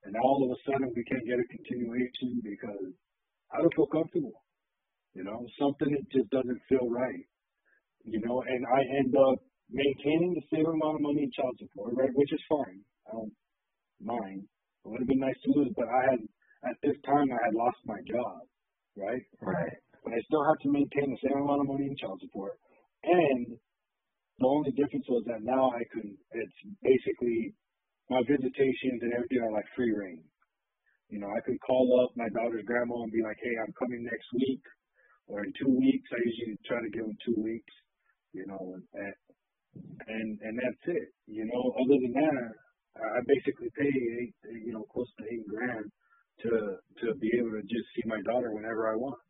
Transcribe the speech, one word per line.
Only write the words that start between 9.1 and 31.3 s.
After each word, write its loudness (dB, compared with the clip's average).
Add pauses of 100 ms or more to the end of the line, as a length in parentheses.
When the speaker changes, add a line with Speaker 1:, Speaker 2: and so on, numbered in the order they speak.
Speaker 1:
up 8 (320)
maintaining 2
the -4
same 4
amount 2
of 0
money 2
in -2
child -2
support, -8
right, 4
which 4
is -4
fine. -2 (280)
I -10
don't -8 (680)
mind. -6 (400)
It -14
would -8
have 0
been 4
nice 0
to 2
lose, 2
but 0
I 4 (120)
had, 2 (480)
at -8
this 2
time, 6
I 0
had 2
lost 2
my -6
job, -4 (520)
right? -4 (180)
Speaker 2:
Right. -2 (280)
Speaker 1:
But -6
I 0
still 2
had 4
to 0
maintain 2
the -6
same 2
amount 2
of -2
money -2
in -6
child -8
support. -10 (420)
And 4 (800)
the 2
only 2
difference 0
was 2
that -4
now 4
I -4 (140)
could, -8
it's -10 (240)
basically 2 (560)
my 4
visitations 0
and -2
everything 0
are, -2
like, -2 (120)
free 2
reign. -8 (880)
You -10
know, -6